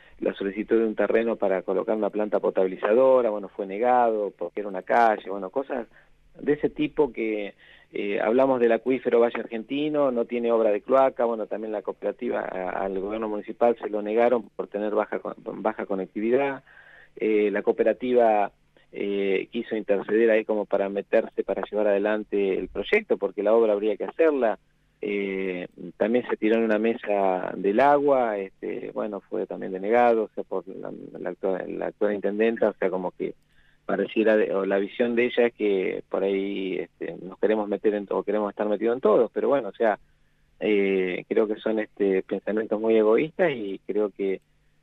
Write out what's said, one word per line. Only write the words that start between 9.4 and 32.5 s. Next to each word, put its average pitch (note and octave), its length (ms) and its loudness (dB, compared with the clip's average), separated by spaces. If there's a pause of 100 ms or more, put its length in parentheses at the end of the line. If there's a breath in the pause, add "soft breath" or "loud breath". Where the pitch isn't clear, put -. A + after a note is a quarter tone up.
Argentino, C#3+ 680 -2
no A#2 140 0
tiene A#2+ 280 -2
obra A2+ 180 4
de G#2 100 0
cloaca, C3 440 2
bueno, A2 220 -2
también G#2+ 260 -8
la G#2 100 -6
cooperativa, G#2 580 -4
a-, F#2 440 -4
al F#2+ 140 -4
gobierno G#2+ 300 -6
municipal A2+ 500 0
se - 100 -8
lo G#2 140 -4
negaron A#2 540 2
por F#2 120 -8
tener G#2 260 -4
baja G#2 240 -2
con-, - 180 -10 (260)
baja G#2+ 240 -4
conectividad, A#2 760 -2 (540 loud breath)
eh, G#2+ 340 2
la G2+ 120 -2
cooperativa, A2+ 920 2 (400 soft breath)
eh, G2 580 -2
quiso A#2 260 -6
interceder G#2+ 540 2
ahí A2 140 4
como G#2 220 -2
para G2 220 0
meterse, G2+ 560 -2
para G2 260 -4
llevar G#2 180 0
adelante G2+ 680 0
el F#2 100 -6
proyecto, D3+ 500 0
porque G2 240 -4
la G#2 120 4
obra A2+ 180 4
habría G#2 240 0
que G#2 80 -6
hacerla, B2+ 540 2 (420)
eh, F#2+ 680 -4 (280)
también A#2 320 0
se A2 80 -2
tiró A2 200 2
en A2+ 80 2
una G#2+ 140 2
mesa G2+ 760 0
del G2+ 240 0
agua, C#3 580 4
este, G2 540 -8
bueno, G#2+ 280 -6
fue G2 260 -6
también G2 260 -8
denegado, A2+ 520 2
o - 100 -12
sea, - 100 -8
por F#2+ 240 -8
la, G2 220 -12 (280)
la F2+ 120 -8
actual, F2 480 -4
la F2 80 -4
actual G#2 280 -2
intendenta, G#2+ 560 0